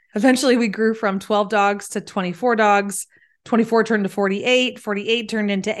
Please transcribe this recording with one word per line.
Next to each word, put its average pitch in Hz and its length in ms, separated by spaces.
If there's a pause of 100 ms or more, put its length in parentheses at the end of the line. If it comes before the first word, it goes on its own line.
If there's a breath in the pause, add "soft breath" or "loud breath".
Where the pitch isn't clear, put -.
(140 soft breath)
Eventually, 254 440
we 233 100
grew 220 240
from 202 260
twelve 202 300
dogs 202 420
to 208 120
twenty-four 190 540
dogs. 202 500 (400 soft breath)
Twenty-four 226 380
turned 220 200
to 190 60
forty-eight. 202 680
Forty-eight 214 520
turned 208 200
into 196 300